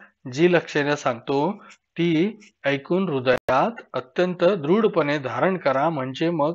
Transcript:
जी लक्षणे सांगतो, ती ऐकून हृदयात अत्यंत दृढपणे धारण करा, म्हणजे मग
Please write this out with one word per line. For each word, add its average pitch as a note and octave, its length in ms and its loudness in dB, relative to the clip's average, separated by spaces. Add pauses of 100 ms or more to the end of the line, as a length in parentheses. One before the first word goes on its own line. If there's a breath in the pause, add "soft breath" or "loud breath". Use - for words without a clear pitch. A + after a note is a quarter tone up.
(320 loud breath)
जी E3+ 200 4
लक्षणे D3 440 0
सांगतो, C#3 680 -2 (340 loud breath)
ती E3+ 420 0 (240 loud breath)
ऐकून E3+ 440 -2
हृदयात C3 600 2 (220)
अत्यंत F3 520 -2
दृढपणे E3+ 720 2
धारण C3+ 380 -2
करा, C#3 340 0
म्हणजे C3+ 400 -2
मग D#3+ 240 0